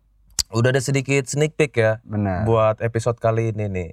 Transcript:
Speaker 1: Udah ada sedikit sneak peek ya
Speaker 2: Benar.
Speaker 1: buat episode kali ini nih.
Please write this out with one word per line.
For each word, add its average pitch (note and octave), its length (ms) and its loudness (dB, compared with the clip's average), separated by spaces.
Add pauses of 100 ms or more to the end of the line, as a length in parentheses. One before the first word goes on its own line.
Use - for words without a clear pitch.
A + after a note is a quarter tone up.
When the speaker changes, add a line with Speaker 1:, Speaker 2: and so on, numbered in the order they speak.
(500)
Speaker 1:
Udah A#2 220 2
ada C3+ 80 2
sedikit C#3 440 0
sneak D3 300 -2
peek - 240 -2
ya A2 240 2
Speaker 2:
Benar. G2+ 420 -2
Speaker 1:
buat A2 380 2
episode A#2 380 -2
kali A2+ 320 0
ini G#2 160 -4
nih. F2+ 260 -6